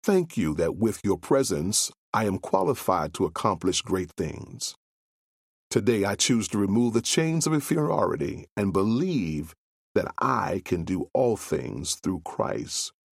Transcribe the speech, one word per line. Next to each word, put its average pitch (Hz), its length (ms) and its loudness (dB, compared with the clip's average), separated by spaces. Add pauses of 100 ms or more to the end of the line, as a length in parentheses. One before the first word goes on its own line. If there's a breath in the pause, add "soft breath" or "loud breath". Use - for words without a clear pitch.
Thank 185 340 2
you 80 200 2
that 82 180 2
with 107 300 0
your 95 120 2
presence, 98 760 0 (200)
I 110 120 0
am 95 140 0
qualified 92 760 0
to 95 120 0
accomplish 90 560 0
great 92 280 -2
things. - 640 -8 (960)
Today, 107 340 2
I 101 120 0
choose 113 320 2
to 107 100 -2
remove 107 360 2
the 117 80 2 (120)
chains 160 320 2
of 156 60 2
inferiority 127 1040 0
and 98 160 0
believe 101 840 0 (400)
that - 240 2
I 98 460 0
can 85 180 -2
do 92 300 -2
all 120 240 4
things 64 580 -4
through - 300 -4
Christ - 680 -4 (200)